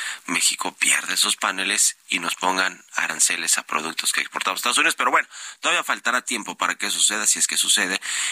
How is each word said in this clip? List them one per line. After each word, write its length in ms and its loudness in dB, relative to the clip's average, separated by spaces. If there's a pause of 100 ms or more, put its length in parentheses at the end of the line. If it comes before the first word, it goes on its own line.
(260)
México 460 0
pierda 420 0
esos 220 2
paneles 640 0 (100)
y 120 -2
nos 160 -2
pongan 480 0 (120)
aranceles 600 0
a 60 -4
productos 500 -2
que 80 0
exportamos 360 -4
a 20 -4
Estados 180 0
Unidos. 180 2
Pero 160 2
bueno, 160 2 (320)
todavía 240 0
faltará 380 0
tiempo 340 -6
para 200 0
que 140 -4
suceda, 380 2
si 100 4
es 100 2
que 100 -2
sucede. 440 2 (300)